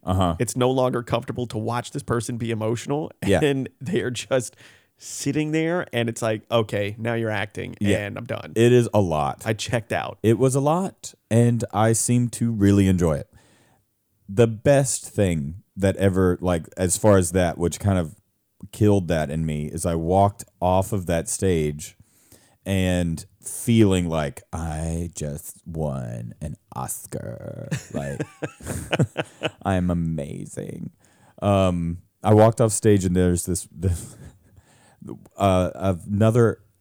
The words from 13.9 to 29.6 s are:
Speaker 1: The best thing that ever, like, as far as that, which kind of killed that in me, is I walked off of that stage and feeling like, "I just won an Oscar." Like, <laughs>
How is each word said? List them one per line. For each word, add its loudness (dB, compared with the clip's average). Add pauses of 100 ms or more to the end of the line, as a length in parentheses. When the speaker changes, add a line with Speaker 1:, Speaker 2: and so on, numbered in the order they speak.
Speaker 1:
The 4
best 2
thing -2 (120)
that 2
ever, 4
like, -2 (100)
as 0
far 6
as 2
that, 0
which -2
kind 2
of -4 (560)
killed 2
that -2
in -4
me, -4
is -8
I -2
walked 2 (180)
off 0
of -4
that -2
stage -2 (720)
and -2 (160)
feeling 2
like, -4 (100)
"I -6
just -10
won -8
an -10 (200)
Oscar." -12 (220)
Like, -8 (760)
<laughs> -6